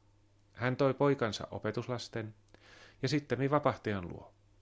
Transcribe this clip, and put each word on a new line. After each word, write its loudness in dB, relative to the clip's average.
Hän -2
toi 4
poikansa 2
opetuslasten -4
ja 0
sittemmin 0
vapahtajan 0
luo, -14